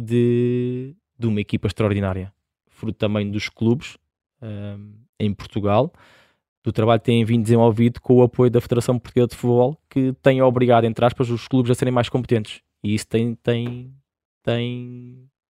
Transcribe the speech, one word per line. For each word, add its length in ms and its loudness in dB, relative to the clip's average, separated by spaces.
de, 960 -2
de 80 -4
uma 120 0
equipa 280 -4
extraordinária. 640 -2
Fruto 260 -10
também 340 -4
dos 200 -8
clubes, 480 -2
ehm, 520 -14
em 140 -2
Portugal, 580 -2
do 80 -4
trabalho 260 4
que 60 -6
têm 220 2
vindo 160 2
desenvolvido 580 4
com 160 4
o 60 8
apoio 280 2
da 80 2
Federação 400 -2
Portuguesa 300 0
de 80 -12
Futebol, 420 0
que 320 -2
tem 180 4
obrigado, 440 4
entre 200 -2
aspas, 240 0
os 180 -6
clubes 240 0
a 40 4
serem 180 -2
mais 160 0
competentes. 540 -4
E 120 -2
isso 120 -4
tem, 280 -2
tem, 580 -6
tem, 840 -8